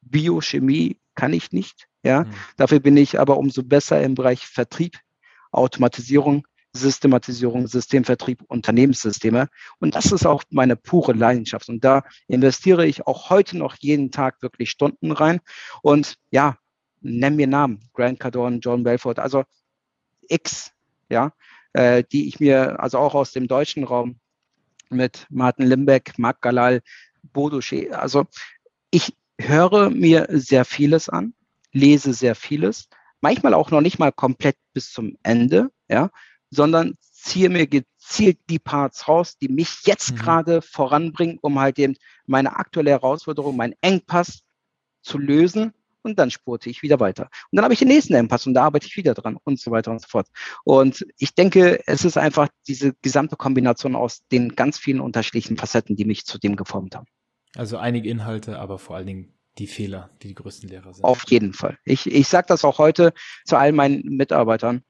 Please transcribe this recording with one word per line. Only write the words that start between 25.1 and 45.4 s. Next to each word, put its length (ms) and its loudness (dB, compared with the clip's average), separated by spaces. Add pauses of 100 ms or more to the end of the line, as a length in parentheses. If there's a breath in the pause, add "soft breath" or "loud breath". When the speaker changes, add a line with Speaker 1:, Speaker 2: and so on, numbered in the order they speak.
Speaker 1:
Martin 380 0
Limbeck, 500 2
Marc 240 -2
Galal, 400 0 (520 soft breath)
Bodo 280 -4
Schee, 300 -8
also 340 -2 (680 loud breath)
ich 240 0 (240)
höre 500 2
mir 400 4
sehr 360 2
vieles 440 0
an, 240 -6 (380)
lese 420 4
sehr 220 0
vieles, 540 -6 (320 soft breath)
manchmal 320 2
auch 180 2
noch 100 4
nicht 180 0
mal 120 2
komplett 460 -2 (160)
bis 180 -8
zum 320 -10
Ende, 460 2 (200)
ja, 200 0 (400 soft breath)
sondern 460 0 (160)
ziehe 380 -2
mir 180 0
gezielt 720 0 (100)
die 100 -2
Parts 480 -6
raus, 300 0
die 120 -6
mich 360 -4
jetzt 280 0
Speaker 2:
Mhm. 20 -8
Speaker 1:
gerade 460 0
voranbringen, 800 -2
um 180 -2
halt 180 0
eben 180 0 (300 soft breath)
meine 320 0
aktuelle 340 -2
Herausforderung, 640 -2
meinen 260 -6
Engpass 600 -2 (600)
zu 160 -10
lösen. 560 0 (280)